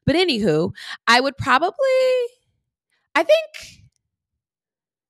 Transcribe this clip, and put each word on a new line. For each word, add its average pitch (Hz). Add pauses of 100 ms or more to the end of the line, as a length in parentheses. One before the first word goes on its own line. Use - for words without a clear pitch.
But 277
anywho, 208 (340)
I 240
would 269
probably, 277 (1400)
I 311
think, - (1300)